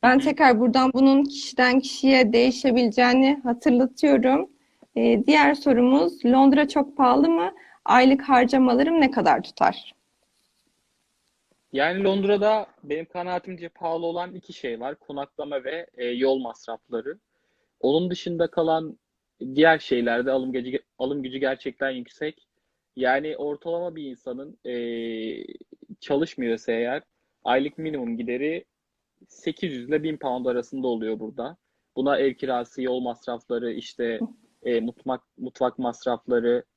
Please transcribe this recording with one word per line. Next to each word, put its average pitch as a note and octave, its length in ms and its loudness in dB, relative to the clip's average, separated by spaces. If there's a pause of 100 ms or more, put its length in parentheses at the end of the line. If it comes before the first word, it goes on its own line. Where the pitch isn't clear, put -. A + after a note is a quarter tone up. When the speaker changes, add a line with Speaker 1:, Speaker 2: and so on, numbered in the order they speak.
Speaker 1:
Ben B3+ 120 6
Speaker 2:
Hı C4+ 60 4
hı. C4 40 -6
Speaker 1:
tekrar C4+ 360 4
buradan B3+ 340 4
bunun C4+ 300 6
kişiden B3+ 560 0
kişiye C4 520 2
değişebileceğini B3 1120 2
hatırlatıyorum. C4 1040 2 (460)
Ee, A#3 300 4
diğer D4 280 4
sorumuz, C#4 680 2
"Londra C4+ 440 6
çok C#4+ 280 -4
pahalı C4+ 320 4
mı? E4 240 0 (320)
Aylık C4 380 6
harcamalarım C4 800 4
ne C4+ 100 4
kadar E3+ 320 2
tutar?" - 520 -4 (1800)
Speaker 2:
Yani E3+ 320 -2
Londra'da G3+ 640 0 (160)
benim D3+ 220 -8
kanaatimce F3+ 640 -10
pahalı E3 380 -6
olan F3 280 -6
iki F3+ 180 -18
şey A#2 280 -10
var. C3+ 140 -8
Konaklama C#3+ 680 -10
ve, D#3+ 300 -10
e, B2 120 -10
yol C3 320 0
masrafları. A2+ 800 -10 (640)
Onun E3 300 0
dışında E3+ 400 -6
kalan D#3+ 480 -4 (560)
diğer D#3 240 6
şeylerde A#2+ 520 -2
alım C3 220 -2
gücü, B2+ 260 -6 (200)
alım C#3 240 -4
gücü C3 160 -10
gerçekten C3+ 520 -4
yüksek. C3 560 -12 (500)
Yani C3+ 400 0
ortalama E3 600 -8
bir D#3 80 -12
insanın, C3 640 -14
e, B2+ 80 -8 (1300)
çalışmıyorsa B2 720 -4
eğer A#2+ 300 -4 (420)
aylık C3+ 340 -2
minimum C#3 380 -8
gideri B2+ 480 -6 (640)
sekiz D#3+ 440 -8
yüz B2 160 -10
ile D3+ 140 0
bin D#3 140 -6
pound B2+ 300 -6
arasında B2+ 420 -4
oluyor A2 320 -4
burada. A#2 360 -12 (400)
Buna C#3 220 0
ev C3+ 160 0
kirası, B2+ 480 -6
yol B2+ 180 -4
masrafları, A#2+ 720 -8
işte, A#2 480 -8 (420)
e, A#2 180 -2
mutfak, B2 420 -8 (160)
mutfak B2+ 400 -4
masrafları A#2+ 840 -2 (120)